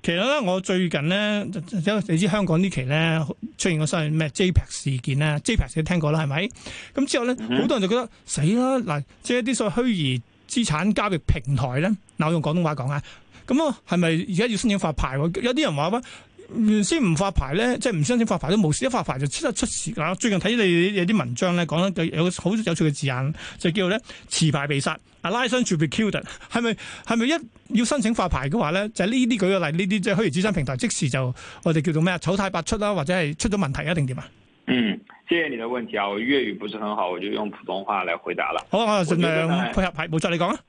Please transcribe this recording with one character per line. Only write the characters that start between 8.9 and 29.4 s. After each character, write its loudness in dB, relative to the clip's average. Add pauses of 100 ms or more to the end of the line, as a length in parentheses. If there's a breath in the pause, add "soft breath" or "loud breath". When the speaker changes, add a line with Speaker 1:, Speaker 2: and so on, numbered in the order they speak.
Speaker 1:
即 -2
係 2
一 0
啲 0
所 0
謂 -6
虛 0
擬 0 (240)
資 0
產 2
交 0
易 0 (100)
平 0
台 0
呢， 2 (220)
嗱， 2
我 2
用 2
廣 0
東 2
話 0
講 -4
啊， -2 (440 loud breath)
咁 2
啊， -2 (100)
係 0
咪 4
而 0
家 2
要 0
申 0
請 2
發 0
牌 -2
喎？ -2
有 0
啲 2
人 0
話 0
喂， 0 (580 loud breath)
原 4
先 2
唔 4
發 2
牌 0
呢， 0
即 -2
係 0
唔 2
申 2
請 4
發 2
牌 -2
都 4
冇 4
事， 0
一 2
發 0
牌 -4
就 -2
即 -4
刻 0
出 -2
事 -6
啦。 0
最 -2
近 2
睇 0
你 4
有 2
啲 2
文 -2
章 0
呢， 0
講 0
得 -2
有 0
好 0
有 0
趣 2
嘅 4
字 -4
眼， 0 (240 loud breath)
就 0
叫 0
呢， 0 (300 loud breath)
持 2
牌 0
被 0
殺， -2 (240)
A -2
license 0
to 0
be 2
killed。 0 (280 loud breath)
係 0
咪， 2 (340 loud breath)
係 0
咪 2
一 -2
要 4
申 2
請 2
發 2
牌 -2
嘅 0
話 2
呢， 0
就 -2
係 2
呢 2
啲 2
舉 -2